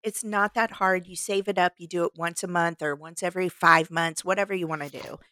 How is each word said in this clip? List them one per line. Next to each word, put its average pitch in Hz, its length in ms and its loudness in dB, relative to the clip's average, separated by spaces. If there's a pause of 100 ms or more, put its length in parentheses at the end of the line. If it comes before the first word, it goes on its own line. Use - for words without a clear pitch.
It's 220 220 -6
not 208 300 0
that 226 180 0
hard. 185 340 2
You 180 100 -14
save 196 320 -2
it 196 100 0
up. 180 200 4
You 170 100 -14
do 170 160 0
it - 120 0
once 170 260 -4
a 185 60 -6
month 170 340 0
or 147 120 -2
once 160 280 -12
every 185 260 -2
five 165 420 4
months, 165 340 -2
whatever 196 300 0
you 180 120 -4
wanna 151 240 -6
do. - 280 -14 (140)